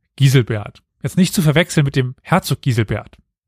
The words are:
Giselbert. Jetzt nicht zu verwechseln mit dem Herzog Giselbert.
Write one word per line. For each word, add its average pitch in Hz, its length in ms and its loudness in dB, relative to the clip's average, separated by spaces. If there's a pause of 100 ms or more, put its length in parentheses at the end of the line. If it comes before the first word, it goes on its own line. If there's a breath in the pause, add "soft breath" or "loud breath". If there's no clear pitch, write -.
(160)
Giselbert. 123 680 0 (180)
Jetzt - 160 -6
nicht 180 160 2
zu 196 80 0
verwechseln 156 440 2
mit 139 100 -4
dem 127 260 -2
Herzog - 400 -2
Giselbert. 110 560 -4 (300)